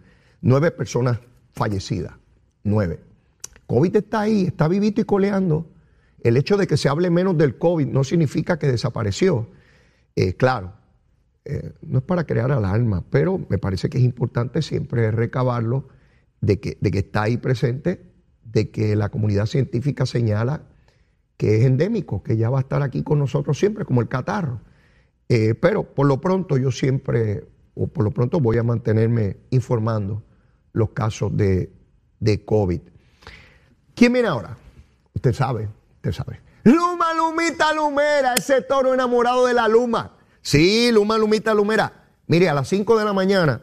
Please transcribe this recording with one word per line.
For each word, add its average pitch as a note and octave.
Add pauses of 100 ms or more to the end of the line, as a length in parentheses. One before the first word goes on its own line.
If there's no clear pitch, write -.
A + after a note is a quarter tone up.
(420)
Nueve C#3
personas A#2+ (320)
fallecidas, G2+ (500)
nueve. G2+ (640)
covid E3
está G#3+
ahí, G#3
está D3
vivito G#3
y -
coleando. F#3+ (540)
El A#2
hecho G3+
de F#3+
que D3
se C#3+
hable F3
menos F3
del D3+
covid D#3+
no C3
significa E3
que D3+
desapareció. A#2 (640)
Eh, G2
claro, A#2 (720)
eh, -
no B2+
es C3
para F3+
crear B2
alarma, G#2+
pero D#3+ (100)
me G2
parece F#2+
que -
es B2
importante B2
siempre A#2
recabarlo A#2+ (540)
de G2+
que, -
de G#2
que G2+
está G#2+
ahí A#2
presente, C3 (320)
de G#2+
que G#2+
la G#2+
comunidad G#2+
científica B2+
señala A#2 (720)
que G#2+
es A#2
endémico, D3
que A2+
ya A2
va C3
a -
estar C#3+
aquí C#3+
con D3+
nosotros C#3+
siempre, G#3
como B2
el A#2
catarro. B2+ (680)
Eh, A2
pero F3+
por -
lo C3+
pronto F#3
yo B2+
siempre, B2+ (280)
o G2
por C3+
lo G2+
pronto B2
voy A#2+
a A2+
mantenerme A2+ (140)
informando A2 (500)
los A2
casos G#2+
de, F#2+ (480)
de G#2+
covid. F#2+ (1120)
¿Quién A#3+
viene A#3+
ahora? A#2 (560)
Usted B2
sabe, A2 (280)
usted -
sabe. - (220)
Luma, E4+
Lumita, E4
Lumera, D4
ese C4
toro C4
enamorado B3
de B3
la A#3
Luma. A3+ (240)
Sí, G#3+
Luma, G#3+
Lumita, A3
Lumera. G#3 (220)
Mire, F3
a C#3+
las C3+
cinco G#3+
de G#3+
la G#3
mañana, F#3+